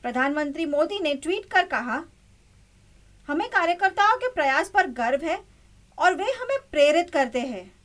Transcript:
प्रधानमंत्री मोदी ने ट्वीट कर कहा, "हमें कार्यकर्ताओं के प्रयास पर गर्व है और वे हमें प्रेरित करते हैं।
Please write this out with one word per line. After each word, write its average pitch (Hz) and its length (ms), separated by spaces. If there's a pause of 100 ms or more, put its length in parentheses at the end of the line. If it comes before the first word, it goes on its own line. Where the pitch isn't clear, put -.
प्रधानमंत्री 285 640
मोदी 320 340
ने 294 140
ट्वीट 359 360
कर 370 160
कहा, 247 380 (1200)
"हमें 339 220
कार्यकर्ताओं 381 680
के 508 160
प्रयास 294 380
पर 381 160
गर्व 254 400
है 339 180 (540)
और 359 160
वे 359 100
हमें 508 340 (120)
प्रेरित 302 400
करते 254 300
हैं। 214 340 (100)